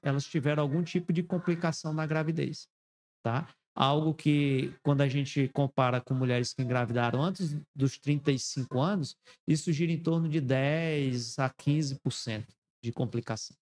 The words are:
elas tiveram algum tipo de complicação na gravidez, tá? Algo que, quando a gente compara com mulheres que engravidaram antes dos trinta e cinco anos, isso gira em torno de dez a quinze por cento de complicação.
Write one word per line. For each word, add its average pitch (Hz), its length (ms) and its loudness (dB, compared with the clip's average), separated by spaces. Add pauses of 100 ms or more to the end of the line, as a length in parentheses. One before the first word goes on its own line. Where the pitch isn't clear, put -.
elas 143 200 0
tiveram 147 380 0
algum 147 220 0
tipo 175 280 -2
de 175 120 0
complicação 170 680 -2
na 156 120 -2
gravidez, 156 640 -2 (560)
tá? 123 240 -2 (280)
Algo 151 380 2
que, 143 580 2 (120)
quando 143 180 4
a 139 60 4
gente 135 420 0
compara 131 500 2
com - 140 -4
mulheres 123 400 0
que - 80 -4
engravidaram 120 600 0
antes 170 360 -2 (180)
dos 135 220 0
trinta 147 340 0
e 131 60 2
cinco 127 420 -4
anos, 170 380 -2 (300)
isso 156 260 0
gira 165 180 0
em 165 80 -2
torno 165 300 0
de 156 100 0
dez 135 1000 0
a 131 100 0
quinze 147 540 -2
por 123 80 -2
cento - 420 -8 (300)
de 117 80 -4
complicação. 113 640 -6 (100)